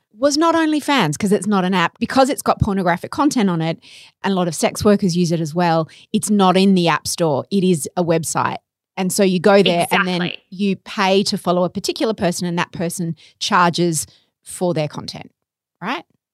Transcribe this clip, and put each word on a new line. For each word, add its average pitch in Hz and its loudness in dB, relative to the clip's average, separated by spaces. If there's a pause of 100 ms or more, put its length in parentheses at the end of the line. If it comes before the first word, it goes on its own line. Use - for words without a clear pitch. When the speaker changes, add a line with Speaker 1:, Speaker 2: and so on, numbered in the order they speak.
(160)
Speaker 1:
was 269 0
not 330 2
OnlyFans, 285 0
'cause 196 -2
it's 196 0
not 202 0
an 185 0
app, 170 0
because 262 2
it's - -4
got - 0
pornographic 185 -2
content 262 0
on 165 -2
it, 160 -4 (460)
and 196 0
a - -2
lot 180 0
of 160 -4
sex - -2
workers 202 2
use 175 2
it 165 0
as 156 -6
well. 165 0 (240)
It's - -2
not 190 4
in 196 4
the 170 2
App 156 0
Store. 143 -2
It 196 0
is 180 0
a 180 0
website. 160 -2 (380)
And 185 -2
so 208 2
you 185 2
go 202 6
there 175 2
and 185 0
then 180 -2
Speaker 2:
Exactly. - -8
Speaker 1:
you 190 -2
pay 196 0
to - -2
follow 180 0
a 170 0
particular 220 -4
person, 175 -4
and 170 -4
that 175 -2
person 170 -6 (240)
charges 175 0 (340)
for - -6
their 151 -4
content, - -16 (500)
right? 254 -8 (300)